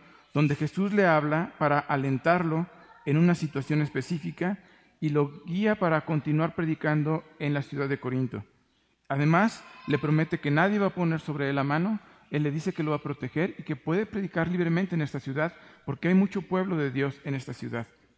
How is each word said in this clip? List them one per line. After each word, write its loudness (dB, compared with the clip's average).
donde 2
Jesús -2
le 4
habla 2
para 4
alentarlo 0
en 2
una 6
situación -2
específica -4
y 0
lo 0
guía 0
para 0
continuar 0
predicando 0
en -2
la 0
ciudad -4
de -2
Corinto. -4
Además, 2
le 0
promete 0
que -2
nadie 2
va 2
a -2
poner 0
sobre -4
él 0
la 0
mano, 0
él 0
le 2
dice -4
que -4
lo 0
va 0
a -6
proteger -4
y -14
que -4
puede -2
predicar -4
libremente 0
en 0
esta -4
ciudad -4
porque -4
hay 4
mucho 4
pueblo -2
de 0
Dios -2
en -4
esta -8
ciudad. -8